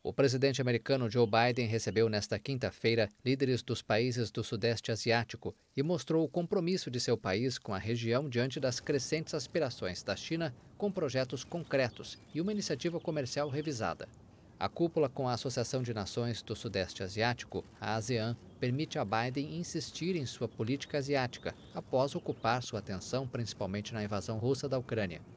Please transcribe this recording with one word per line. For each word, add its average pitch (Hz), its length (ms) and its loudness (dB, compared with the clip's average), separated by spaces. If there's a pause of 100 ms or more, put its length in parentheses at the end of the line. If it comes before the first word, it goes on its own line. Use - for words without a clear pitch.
O - 120 -4
presidente 135 480 2
americano 123 500 2
Joe 117 160 6
Biden 117 400 4
recebeu 110 420 4
nesta 104 300 0
quinta-feira 113 720 2 (140)
líderes 131 380 4
dos - 200 -2
países 117 480 2
do 117 120 -4
Sudeste 113 480 0
Asiático 113 640 0 (220)
e 135 60 2
mostrou 160 420 2
o 151 40 -2
compromisso 175 640 0
de 123 80 -2
seu 117 200 2
país 117 400 2
com - 160 -6
a 95 40 -2
região 117 500 0
diante 123 300 0
das 131 220 0
crescentes 151 540 0
aspirações 123 680 -2
da 98 140 -2
China 160 380 -2 (240)
com 208 120 0
projetos 131 540 -2
concretos - 720 -2 (160)
e 147 80 -4
uma 196 120 0
iniciativa 170 460 -2
comercial 147 520 -2
revisada. 123 580 -2 (500)
A 196 100 0
cúpula 165 400 2
com 127 200 -2
a 123 60 2
Associação 127 480 -2
de 120 100 -2
Nações 110 500 -2
do 107 140 -6
Sudeste 98 460 -2
Asiático, 104 640 -2 (160)
a 107 140 -2
asean, 113 420 0 (220)
permite 135 400 0
a 131 60 2
Biden 131 520 0
insistir 170 600 -4
em 143 100 -2
sua - 220 -4
política 135 500 -2
asiática, 135 560 -2 (200)
após 135 400 0
ocupar 123 480 0
sua 117 160 -6
atenção 110 500 -4
principalmente 104 640 -4
na 110 100 -4
invasão 104 360 -2
russa 135 300 0
da 131 100 0
Ucrânia. 101 420 -2 (160)